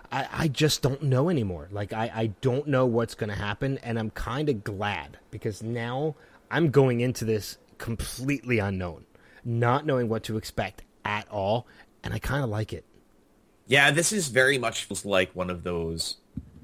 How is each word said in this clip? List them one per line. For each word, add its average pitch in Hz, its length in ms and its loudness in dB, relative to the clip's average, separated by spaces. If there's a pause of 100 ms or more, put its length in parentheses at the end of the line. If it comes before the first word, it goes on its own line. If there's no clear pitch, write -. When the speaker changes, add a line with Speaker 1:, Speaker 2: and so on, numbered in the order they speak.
(120)
Speaker 1:
I, 131 200 -2
I - 160 0
just 147 340 2
don't 135 200 0
know 139 280 4
anymore. 95 420 0
Like, 101 200 -6
I, 113 220 -2
I 113 140 0 (120)
don't 131 280 0
know 131 180 4
what's 117 300 2
gonna 104 200 -4
happen, 104 440 -4
and 117 180 -4
I'm 110 140 -4
kinda 143 420 -2
glad, 101 640 -4 (140)
because 107 320 -6
now 120 520 -4 (360)
I'm 151 180 2
going 127 320 4
into 123 240 -2
this 110 320 -2 (220)
completely 123 800 -2
unknown, 92 440 -2 (400)
not 120 420 2
knowing 127 220 2
what 110 160 -2
to 110 140 -4
expect - 460 -6 (200)
at 104 260 -4
all, 104 380 0 (340)
and 110 120 -8
I 107 60 -2
kinda 135 260 -2
like 107 260 -4
it. - 140 -12 (800)
Speaker 2:
Yeah, 143 240 8
this 165 220 2
is 175 160 -2
very 131 280 4
much 117 280 -2
feels - 180 -8
like 95 320 2
one 90 140 -4
of 87 140 -6
those 82 520 -4 (480)